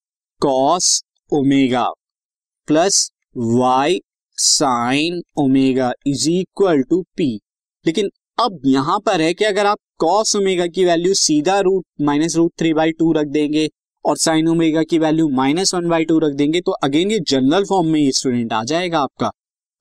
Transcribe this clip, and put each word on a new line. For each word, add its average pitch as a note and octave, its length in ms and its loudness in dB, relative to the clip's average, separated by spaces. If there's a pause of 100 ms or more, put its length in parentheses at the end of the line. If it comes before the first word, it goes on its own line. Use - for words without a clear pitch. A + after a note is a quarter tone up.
(460)
cos C#3 560 0 (320)
omega C3+ 520 2 (840)
plus - 400 2 (500)
Y C3+ 380 0 (420)
sin C#3+ 840 0 (220)
omega C3 480 2 (160)
is C#3 200 -2
equal F3+ 500 0
to D#3+ 240 0 (180)
P। A#2+ 180 -2 (480)
लेकिन G3 240 -2 (300)
अब G3+ 260 -2
यहाँ C#3 340 0
पर F#3+ 200 -2
है E3 140 0
कि G#3 100 -2
अगर G#3 220 0
आप G#3 120 0 (260)
cos G#3 320 0
omega F3+ 380 -2
की F#3 100 2
वैल्यू F3 300 2
सीधा F#3 460 0
रूट, F#3+ 260 0 (160)
minus D3 280 0
root E3+ 220 0
three E3 220 -2
by D#3+ 180 0 (100)
two D#3+ 140 2
रख D3+ 100 0
देंगे D3+ 440 -2 (340)
और D3 140 0
sin D#3+ 280 0
omega D#3+ 440 2
की E3 80 2
वैल्यू D#3+ 280 2
minus C#3+ 480 0
one F3+ 120 -4
by E3 180 0
two D#3+ 180 2
रख D3 120 0
देंगे, D3 260 0
तो F#3 240 -4
again D#3+ 260 0
ये A3 100 -2
जनरल C#3 440 0
फॉर्म F#3+ 240 0
में D#3 120 2
ये C3+ 120 2
स्टूडेंट A#2+ 400 -2
आ A2 120 -4
जाएगा E3 360 -4
आपका। B2+ 300 -4 (500)